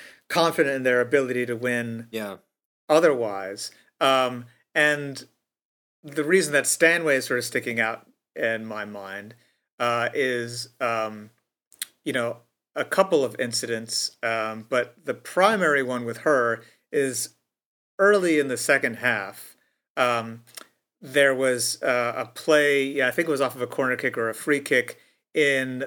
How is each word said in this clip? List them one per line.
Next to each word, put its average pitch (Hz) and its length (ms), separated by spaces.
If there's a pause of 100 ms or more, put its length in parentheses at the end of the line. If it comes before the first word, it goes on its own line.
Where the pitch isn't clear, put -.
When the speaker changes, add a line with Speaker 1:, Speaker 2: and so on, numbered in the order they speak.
(280)
Speaker 1:
confident 160 480
in 131 80
their 123 160
ability 123 460
to 123 100
win 117 540
Speaker 2:
Yeah. 104 280 (520)
Speaker 1:
otherwise. 113 800 (320)
Um, 127 440 (280)
and 147 520 (800)
the 147 200
reason 160 300
that 135 140
Stanway 165 500
is 127 80
sort 127 120
of 120 80
sticking 120 340
out 113 280 (280)
in 113 300
my 107 200
mind, 101 500 (440)
uh, 120 340
is, 120 560 (120)
um, 110 480 (760)
you 156 80
know, 120 260 (380)
a 147 80
couple 180 400
of 120 160
incidents, 117 800
um, 113 460
but 123 280 (100)
the 127 80
primary 180 680
one 123 220
with 117 140
her 117 440 (300)
is 135 380 (720)
early 190 380
in 143 120
the 123 80
second 135 380
half. 110 600 (400)
Um, 117 480 (580)
there 139 320
was, 127 480
uh, 120 360
a 120 80
play, 143 580
yeah, 135 240
I 123 40
think 165 180
it - 20
was 135 80
off 127 160
of 127 60
a 117 60
corner 127 280
kick 127 220
or 113 100
a 110 60
free 143 260
kick 127 400 (340)
in 135 540